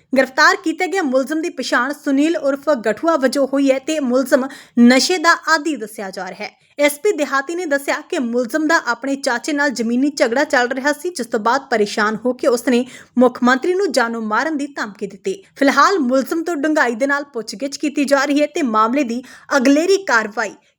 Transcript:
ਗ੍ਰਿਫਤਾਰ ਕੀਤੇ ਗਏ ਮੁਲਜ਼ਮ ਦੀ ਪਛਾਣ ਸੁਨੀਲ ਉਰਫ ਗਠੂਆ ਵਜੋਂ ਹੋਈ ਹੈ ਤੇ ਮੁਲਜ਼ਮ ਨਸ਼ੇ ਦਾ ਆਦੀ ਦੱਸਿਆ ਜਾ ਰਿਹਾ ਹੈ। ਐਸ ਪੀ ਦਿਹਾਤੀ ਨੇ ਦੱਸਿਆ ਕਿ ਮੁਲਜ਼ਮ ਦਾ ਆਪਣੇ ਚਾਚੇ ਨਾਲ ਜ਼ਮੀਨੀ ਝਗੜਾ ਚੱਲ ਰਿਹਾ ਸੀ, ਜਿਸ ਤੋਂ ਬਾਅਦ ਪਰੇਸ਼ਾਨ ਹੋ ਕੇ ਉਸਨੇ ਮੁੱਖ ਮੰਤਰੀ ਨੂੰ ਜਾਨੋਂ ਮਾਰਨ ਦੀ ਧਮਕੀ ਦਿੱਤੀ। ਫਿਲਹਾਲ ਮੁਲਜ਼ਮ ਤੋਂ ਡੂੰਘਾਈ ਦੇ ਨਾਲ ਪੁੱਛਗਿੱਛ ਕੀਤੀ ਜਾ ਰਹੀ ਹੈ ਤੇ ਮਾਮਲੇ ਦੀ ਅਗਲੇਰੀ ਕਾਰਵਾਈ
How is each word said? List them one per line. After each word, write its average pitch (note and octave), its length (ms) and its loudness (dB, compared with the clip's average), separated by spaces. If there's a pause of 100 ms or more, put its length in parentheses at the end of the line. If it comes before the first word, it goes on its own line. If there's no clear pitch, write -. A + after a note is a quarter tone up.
(120)
ਗ੍ਰਿਫਤਾਰ C4+ 440 4
ਕੀਤੇ F#4 300 -4
ਗਏ F#4 140 -2
ਮੁਲਜ਼ਮ C4+ 420 0
ਦੀ E4+ 80 -6
ਪਛਾਣ C4 440 -2
ਸੁਨੀਲ D4 420 0
ਉਰਫ C#4 320 -2 (180)
ਗਠੂਆ D#4 300 0
ਵਜੋਂ C4+ 360 0
ਹੋਈ C#4 180 2
ਹੈ C4+ 80 2
ਤੇ D#4 220 -4
ਮੁਲਜ਼ਮ C4 460 2 (340)
ਨਸ਼ੇ B3+ 380 6
ਦਾ E4 180 4 (120)
ਆਦੀ D#4 280 0
ਦੱਸਿਆ G#3 340 -10
ਜਾ F#3 180 -10
ਰਿਹਾ F#3+ 160 -12
ਹੈ। - 120 -14 (220)
ਐਸ D4 240 2
ਪੀ G#4 100 2
ਦਿਹਾਤੀ C#4 420 -2
ਨੇ F4+ 120 -6
ਦੱਸਿਆ C#4 340 -2 (100)
ਕਿ F4+ 80 -2
ਮੁਲਜ਼ਮ B3+ 480 -2
ਦਾ E4 200 2
ਆਪਣੇ C4 300 -4
ਚਾਚੇ C#4 360 -4
ਨਾਲ C#4+ 180 0
ਜ਼ਮੀਨੀ A#3+ 400 0
ਝਗੜਾ C#4 340 0
ਚੱਲ B3 240 0
ਰਿਹਾ C4 240 -2
ਸੀ, D#4+ 180 -6
ਜਿਸ A#3+ 160 -8
ਤੋਂ A#3 140 -4
ਬਾਅਦ B3 300 0
ਪਰੇਸ਼ਾਨ G#3+ 540 0
ਹੋ B3 80 0
ਕੇ B3+ 140 -4
ਉਸਨੇ A#3+ 380 0 (340)
ਮੁੱਖ B3 240 2
ਮੰਤਰੀ C4 320 4
ਨੂੰ F#4+ 180 0
ਜਾਨੋਂ A#3 300 0
ਮਾਰਨ B3 340 -2
ਦੀ C#4+ 100 -4 (100)
ਧਮਕੀ G#3+ 300 -8
ਦਿੱਤੀ। F#3+ 280 -8 (220)
ਫਿਲਹਾਲ C#4 420 2
ਮੁਲਜ਼ਮ C4+ 460 -2
ਤੋਂ F4 120 -4
ਡੂੰਘਾਈ C#4+ 380 0
ਦੇ A#3+ 120 -2
ਨਾਲ C#4+ 260 -2
ਪੁੱਛਗਿੱਛ A#3 440 -10
ਕੀਤੀ D4 280 -2
ਜਾ C#4 200 2
ਰਹੀ D4 180 2
ਹੈ D4 40 2
ਤੇ E4 180 -4
ਮਾਮਲੇ A#3 400 2
ਦੀ A#3 180 -6 (340)
ਅਗਲੇਰੀ D4 480 4
ਕਾਰਵਾਈ G#3+ 480 -2 (260)